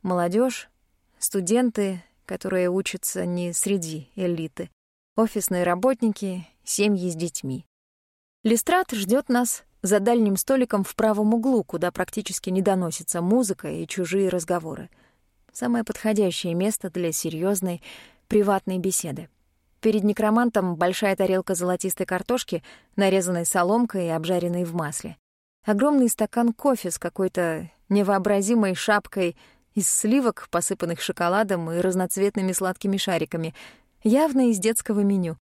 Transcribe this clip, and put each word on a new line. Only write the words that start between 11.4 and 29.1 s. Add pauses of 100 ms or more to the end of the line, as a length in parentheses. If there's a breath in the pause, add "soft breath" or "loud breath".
куда
практически
не
доносится
музыка
и
чужие
разговоры. (640 soft breath)
Самое
подходящее
место
для
серьёзной, (480 loud breath)
приватной
беседы. (540)
Перед
некромантом
большая
тарелка
золотистой
картошки, (320 loud breath)
нарезанной
соломкой
и
обжаренной
в
масле. (480)
Огромный
стакан
кофе
с
какой-то (200)
невообразимой
шапкой (380 soft breath)